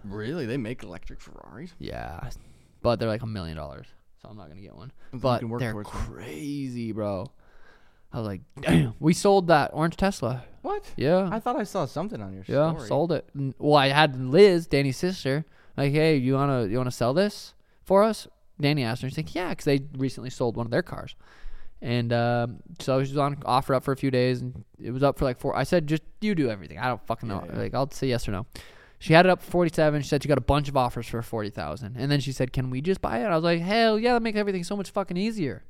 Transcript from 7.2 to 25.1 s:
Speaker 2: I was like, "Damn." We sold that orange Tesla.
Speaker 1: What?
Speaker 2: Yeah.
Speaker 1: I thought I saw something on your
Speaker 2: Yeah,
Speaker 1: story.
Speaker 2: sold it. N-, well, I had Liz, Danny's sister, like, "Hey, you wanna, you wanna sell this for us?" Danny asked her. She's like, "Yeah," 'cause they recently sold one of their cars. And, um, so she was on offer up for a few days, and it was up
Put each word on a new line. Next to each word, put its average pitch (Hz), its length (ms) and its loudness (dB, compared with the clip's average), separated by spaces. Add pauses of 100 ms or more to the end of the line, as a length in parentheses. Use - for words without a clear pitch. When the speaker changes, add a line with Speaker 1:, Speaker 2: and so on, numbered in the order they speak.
Speaker 2:
I 147 60 -8
was 110 80 -4
like, 98 140 -8 (200)
"Damn." 156 380 4
We 165 140 4
sold 196 340 4
that 147 260 6
orange 160 240 0
Tesla. 127 460 -2 (180)
Speaker 1:
What? 392 240 -4 (100)
Speaker 2:
Yeah. 180 360 2
Speaker 1:
I 220 80 -4
thought 247 180 -4
I 233 60 -2
saw 175 220 -4
something 147 360 -8
on 95 120 -10
your 95 140 -14
Speaker 2:
Yeah, 147 260 2
Speaker 1:
story. 147 140 -8
Speaker 2:
sold 147 240 2
it. - 240 -2
N-, 135 240 -4
well, 147 160 6
I 139 140 8
had 139 300 4
Liz, 170 480 8
Danny's 139 300 2
sister, 160 460 -2 (320)
like, 139 160 0
"Hey, 156 260 4
you 131 180 2
wanna, 135 300 2
you 101 120 0
wanna 127 140 -2
sell 123 220 0
this 202 400 0 (300)
for 214 200 6
us?" 220 240 -2 (340)
Danny 143 220 2
asked 117 180 -4
her. 127 80 -6
She's - 80 -8
like, - 180 -6
"Yeah," - 180 -4
'cause - 120 -8
they 139 160 2 (160)
recently 131 320 -4
sold 117 260 -2
one 117 100 -4
of 113 60 -6
their 151 120 2
cars. - 320 -12 (680)
And, 120 320 -2
um, 120 440 0 (220)
so 135 240 0
she 135 80 -4
was 139 80 -2
on 143 260 0
offer 131 300 2
up 127 80 0
for 139 80 0
a 131 60 0
few 139 120 0
days, 127 320 2
and 127 220 -10 (160)
it - 120 -8
was 131 120 0
up 139 160 2